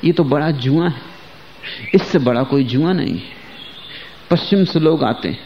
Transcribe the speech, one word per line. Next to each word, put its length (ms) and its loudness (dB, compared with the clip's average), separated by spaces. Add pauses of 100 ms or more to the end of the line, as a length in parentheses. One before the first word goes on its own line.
ये 80 4
तो 120 2
बड़ा 260 2
जुआ 380 2
है, 120 -6 (920)
इससे 240 4
बड़ा 240 2
कोई 220 2
जुआ 280 0
नहीं 220 -2
है। 100 -8 (1040)
पश्चिम 340 2
से 160 0
लोग 240 4
आते 240 -2
हैं 180 -6